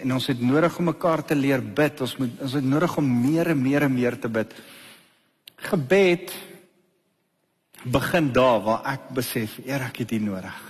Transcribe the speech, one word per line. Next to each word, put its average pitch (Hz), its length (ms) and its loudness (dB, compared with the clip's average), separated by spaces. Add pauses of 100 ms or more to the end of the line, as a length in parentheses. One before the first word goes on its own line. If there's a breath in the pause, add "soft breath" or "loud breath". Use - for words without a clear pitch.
en 127 140 0
ons 127 120 -4
het 120 120 0
nodig 156 360 2
om 175 140 0
mekaar 160 340 0
te 156 120 0
leer 135 260 2
bid, 139 420 0
ons 117 160 -6
moet, 120 140 -4 (100)
ons 131 140 -2
het 131 60 0
nodig 156 360 2
om 143 60 2
meer 143 460 2
en 139 80 0
meer 143 260 2
en 131 60 2
meer 123 260 0
te 120 100 -4
bid. 110 240 -2 (1160 loud breath)
Gebed 180 600 2 (1500)
begin 139 520 0
daar 127 280 6
waar 110 300 0
ek - 220 -12
besef, 120 500 -4
"Here, 131 240 -4
ek - 80 -14
het 120 140 -4
U 110 80 0
nodig. 95 400 -6 (100)